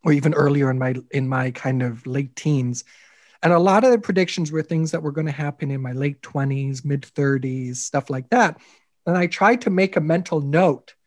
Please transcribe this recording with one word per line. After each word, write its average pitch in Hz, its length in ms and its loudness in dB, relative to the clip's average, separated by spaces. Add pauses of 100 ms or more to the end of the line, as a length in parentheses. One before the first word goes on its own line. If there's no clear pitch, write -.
or 160 80 2
even 147 220 2
earlier 143 360 2
in 127 80 0
my, 127 180 -2 (160)
in 131 180 -2
my 131 220 -2
kind 131 300 -2
of 120 240 -4
late 131 300 -6
teens. 131 480 -2 (580)
And 175 120 4
a 170 60 6 (120)
lot 214 120 4
of 254 80 6
the 233 160 4
predictions 175 440 0
were 160 120 -4
things 160 280 -2
that 165 120 -4
were 147 80 -4
gonna 156 200 -4
happen 143 400 -6
in 135 100 -4
my 127 120 -6
late 139 280 -4
twenties, 135 640 -4
mid 143 220 -4
thirties, 131 800 -2
stuff - 260 -4
like 131 200 -8
that. 233 300 2 (460)
And 175 120 0
I 180 100 2
tried 220 340 2
to - 80 -2
make 190 260 0
a 175 60 2
mental 165 400 -2
note 147 540 0 (120)